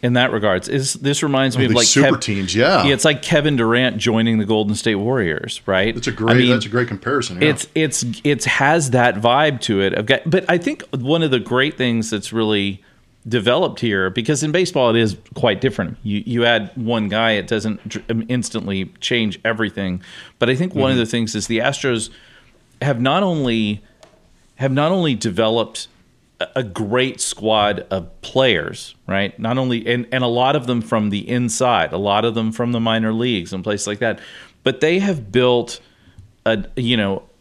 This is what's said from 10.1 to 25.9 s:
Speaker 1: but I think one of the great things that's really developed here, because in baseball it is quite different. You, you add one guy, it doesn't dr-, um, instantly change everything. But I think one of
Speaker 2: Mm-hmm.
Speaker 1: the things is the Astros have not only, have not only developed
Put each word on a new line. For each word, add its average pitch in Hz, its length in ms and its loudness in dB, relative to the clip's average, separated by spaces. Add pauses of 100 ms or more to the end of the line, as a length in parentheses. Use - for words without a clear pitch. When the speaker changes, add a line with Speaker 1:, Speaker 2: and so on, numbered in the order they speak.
Speaker 1:
but 175 240 0
I 175 80 2
think 269 360 -4
one 139 300 0
of 156 80 0
the 131 80 2
great 127 380 0
things 117 320 -2
that's 104 240 -6
really 104 500 -2 (460)
developed 123 520 0
here, 98 280 0
because 117 340 -2
in 151 100 -2
baseball 165 360 2
it 113 100 4
is 107 200 2 (160)
quite 101 260 0
different. 101 420 -4
You, 104 220 -4
you 117 220 -2
add 110 300 2
one 113 320 -2
guy, 110 240 2
it 101 140 -2
doesn't 110 400 -4
dr-, - 240 -10
um, 113 200 -2
instantly 98 560 -4 (140)
change 110 440 -2
everything. 101 560 -2 (380)
But 117 100 2
I 127 60 2
think 180 200 -4
one 135 160 2
of 131 40 2
Speaker 2:
Mm-hmm. 123 60 2
Speaker 1:
the 113 100 0
things 113 240 -2
is 104 120 -4
the 113 120 0
Astros 123 500 0 (720)
have 127 220 0
not 147 200 2
only, 117 600 0 (760)
have 135 160 0
not 147 200 2
only 175 220 2
developed 110 760 -2 (520)